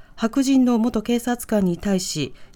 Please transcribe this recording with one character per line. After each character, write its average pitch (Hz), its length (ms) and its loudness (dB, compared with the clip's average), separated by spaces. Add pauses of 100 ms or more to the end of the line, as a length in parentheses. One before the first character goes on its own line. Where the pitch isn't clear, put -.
(160)
白 233 260 0
人 262 220 4
の 240 160 2
元 226 200 0
警 233 200 -2
察 240 260 -4
官 208 180 2
に 175 140 0
対 196 220 0
し、 147 340 -6 (220)